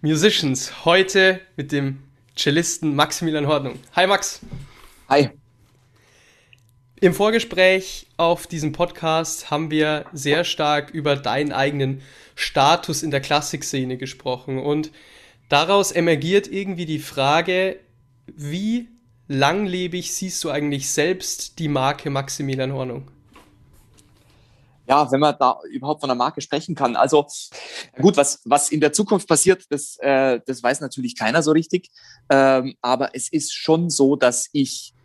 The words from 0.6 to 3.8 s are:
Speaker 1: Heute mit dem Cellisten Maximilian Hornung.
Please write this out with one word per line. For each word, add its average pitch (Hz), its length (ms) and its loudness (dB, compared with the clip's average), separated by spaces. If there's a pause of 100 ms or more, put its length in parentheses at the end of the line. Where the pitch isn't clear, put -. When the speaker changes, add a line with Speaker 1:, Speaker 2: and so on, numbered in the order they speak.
Speaker 1:
Heute 190 540 4 (160)
mit 143 140 -8
dem 139 340 -4 (300)
Cellisten 156 600 0
Maximilian 156 520 0
Hornung. 139 320 -2 (160)